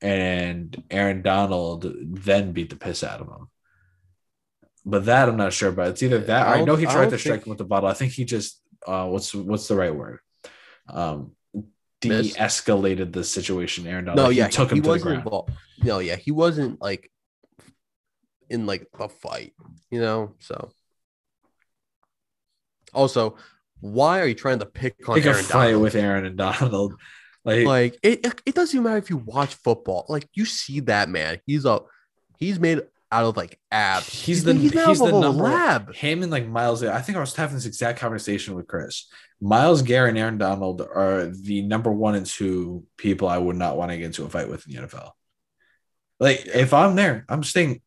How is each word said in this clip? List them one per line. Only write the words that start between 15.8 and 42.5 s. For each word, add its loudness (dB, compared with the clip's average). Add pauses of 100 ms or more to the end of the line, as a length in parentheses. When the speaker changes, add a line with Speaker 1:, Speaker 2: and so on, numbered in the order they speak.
Speaker 2:
No, 0
yeah, -4
he -6
wasn't, 0
like, -8 (1400)
in, -4
like, -6 (100)
a -8
fight, -14 (380)
you -4
know? -2
So, -14 (2250)
also, 2 (460)
why 2
are 2
you 0
trying -2
to -6
pick -8
on 4
Speaker 1:
Pick 4
a 6
Speaker 2:
Aaron 4
Speaker 1:
fight 4
Speaker 2:
Donald? 4
Speaker 1:
with 2
Aaron 0
and -10
Donald. 0 (500)
Like, 4
Speaker 2:
Like, 4
it, 4
it, -4
it -2
doesn't 2
even 2
matter 2
if -6
you -2
watch -2
football. -2
Like, -6
you -2
see -6
that 2
man. -4
He's 0
a, 2 (560)
he's -4
made 2 (280)
out 2
of, 0
like, -8 (120)
abs. 0
Speaker 1:
he's -4
Speaker 2:
He's 0
Speaker 1:
the, 4
Speaker 2:
he's 4
made 4
Speaker 1:
he's 6
Speaker 2:
out 6
Speaker 1:
the 4
Speaker 2:
of 6
a 6
Speaker 1:
number 2
Speaker 2:
lab. 2
Speaker 1:
him -2
and, -2
like, -2
Miles, 0
I -2
think -4
I -2
was -6
having -4
this -6
exact -4
conversation -4
with -10
Chris. -8 (320)
Myles 6
Garrett 4
and 0
Aaron -2
Donald -2
are 0
the -4
number 0
one 2
and -4
two -4 (120)